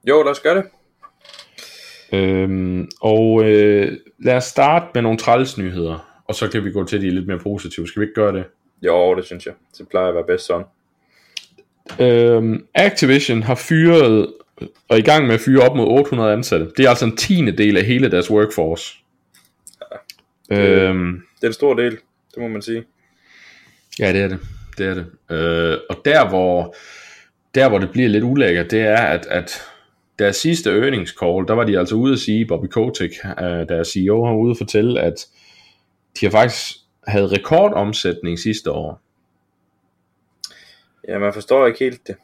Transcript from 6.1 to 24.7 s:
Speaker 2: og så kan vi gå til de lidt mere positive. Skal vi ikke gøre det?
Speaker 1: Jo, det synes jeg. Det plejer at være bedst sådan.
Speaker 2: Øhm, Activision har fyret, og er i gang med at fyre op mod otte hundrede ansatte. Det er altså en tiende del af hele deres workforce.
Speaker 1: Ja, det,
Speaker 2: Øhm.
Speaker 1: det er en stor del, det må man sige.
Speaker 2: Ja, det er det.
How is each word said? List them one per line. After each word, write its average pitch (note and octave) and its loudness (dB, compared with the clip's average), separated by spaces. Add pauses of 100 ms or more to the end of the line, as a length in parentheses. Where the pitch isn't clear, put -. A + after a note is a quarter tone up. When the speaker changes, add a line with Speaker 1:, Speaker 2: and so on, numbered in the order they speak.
Speaker 2:
og G#2+ -6
så G#2+ -4
kan G#2 -4
vi G2 -6
gå F#2+ -4
til G2+ -4
de F#2+ -2
lidt F2+ -4
mere F#2 -6
positive. F2 -10
Skal - -10
vi G#2 0
ikke G#2+ -6
gøre G#2 0
det? F#2 -6 (380)
Speaker 1:
Jo, F2 2
det F2+ -6
synes F2 -16
jeg. E2+ -12 (240)
Det - -20
plejer F#2 -2
at F2 -2
være E2+ -4
bedst F2+ -2
sådan. F2 -6 (1300)
Speaker 2:
Øhm, A#2 2 (100)
Activision C#3 2
har B2 0
fyret, D#3 4 (300)
og - -14 (220)
er A#2 4
i A2 6
gang D3+ 4
med A#2+ 2
at A2+ 0
fyre C3 6
op C3 0
mod A2+ 2
otte C#3 4
hundrede A2+ 0
ansatte. F2 -2
Det C3 4
er B2+ 8
altså B2 2
en A2+ -4
tiende E3 0
del G#2 2
af F#2+ 2
hele B2 0
deres G#2+ 0
workforce. G#2 0 (1500)
Speaker 1:
Ja, G2+ -2
det, G2+ 4 (200)
Speaker 2:
Øhm. F2+ -4 (140)
Speaker 1:
det - -8
er A#2+ -2
en A2+ -2
stor C#3 0
del, A#2+ 0
det - -20
må A#2+ -10
man G#2+ -10
sige. A2+ -8 (1160)
Speaker 2:
Ja, G2 0
det G2 0
er G2 -2
det. F#2 -8 (380)